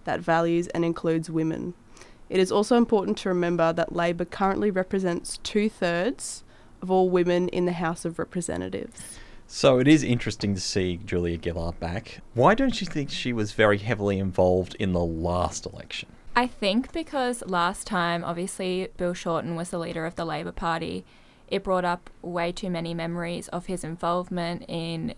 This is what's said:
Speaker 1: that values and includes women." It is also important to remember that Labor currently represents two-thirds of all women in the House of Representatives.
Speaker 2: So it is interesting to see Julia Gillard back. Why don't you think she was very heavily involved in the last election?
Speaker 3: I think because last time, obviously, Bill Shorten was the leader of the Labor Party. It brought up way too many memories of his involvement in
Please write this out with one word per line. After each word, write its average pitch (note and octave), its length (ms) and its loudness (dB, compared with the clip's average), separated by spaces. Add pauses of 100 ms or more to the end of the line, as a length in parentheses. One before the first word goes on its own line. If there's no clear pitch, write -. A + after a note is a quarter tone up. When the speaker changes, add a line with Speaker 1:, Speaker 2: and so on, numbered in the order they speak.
Speaker 1:
that D#3+ 160 -2
values E3+ 480 2
and E3 180 0
includes E3 440 0
women." D#3+ 440 -2 (560)
It F#3+ 100 2
is F#3 100 4
also G#3+ 260 4
important G#3+ 420 4
to G#3 100 -4
remember F3 460 2
that E3+ 200 -2
Labor E3+ 300 0
currently G3+ 460 2
represents F#3 680 -2
two-thirds G3+ 1040 -2 (360)
of F#3 100 -6
all F#3 200 6
women F3 380 4
in F3+ 160 0
the F3+ 80 2
House E3+ 320 -4
of E3+ 160 -4
Representatives. - 960 -6 (300)
Speaker 2:
So C3 300 6
it B2+ 100 6
is D3+ 160 8
interesting G#2 500 0
to F#2 60 -2
see F2+ 440 -2
Julia F2 380 0
Gillard E2+ 380 -4
back. E2+ 400 -8 (140)
Why C#3+ 200 6
don't C4+ 260 0
you F#3+ 60 -4
think C#3 240 -4
she - 220 -4
was G#2+ 200 0
very G#2 260 6
heavily G2+ 400 0
involved F#2 600 2
in F#2+ 140 0
the F2 120 2
last E2+ 600 -2
election? - 440 -12 (260)
Speaker 3:
I B3 100 4
think A3 460 -2
because C4 540 -4
last F3+ 380 0
time, E3+ 380 -2
obviously, F#3 760 -4
Bill F3 160 -2
Shorten E3+ 440 -2
was F3 140 -6
the F3+ 80 -4
leader E3 280 -4
of F3 80 -6
the E3+ 100 -6
Labor E3 280 -6
Party. E3+ 520 -4 (440)
It F#3+ 160 -2
brought F#3 200 0
up F3 260 -2 (120)
way F3 300 -2
too F#3 180 -6
many E3+ 240 -4
memories E3+ 540 -6
of F3 180 -6
his F3+ 160 -4
involvement E3+ 840 -4
in E3 500 -4